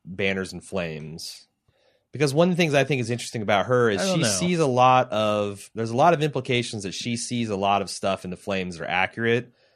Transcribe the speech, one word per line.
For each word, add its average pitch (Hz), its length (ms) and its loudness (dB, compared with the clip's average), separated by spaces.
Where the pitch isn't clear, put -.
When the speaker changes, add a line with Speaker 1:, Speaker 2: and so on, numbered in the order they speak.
Speaker 1:
banners 95 480 -2
and 87 100 -12
flames"? 80 840 -10
Because 131 200 0
one 170 160 4
of 180 60 0
the 175 80 2
things 151 100 0
I 135 120 4
think 135 160 0
is 110 80 -4
interesting 120 320 -6
about 98 240 2
her 120 240 4
is 98 120 0
Speaker 2:
I 190 40 0
don't 185 100 0
Speaker 1:
she 165 60 2
Speaker 2:
know. - 80 4
Speaker 1:
sees 175 300 0
a 156 60 4
lot 127 460 6
of, 104 640 -2
there's 113 160 -4
a 117 60 -4
lot 165 160 6
of 151 100 0
implications 120 600 -2
that 90 100 -6
she 120 240 -6
sees 117 320 -4
a 101 80 -2
lot 98 240 2
of 90 80 -6
stuff 95 340 -4
in 92 80 -10
the 87 60 -10
flames 92 400 -6
that 80 80 -10
are - 40 -8
accurate, 113 640 0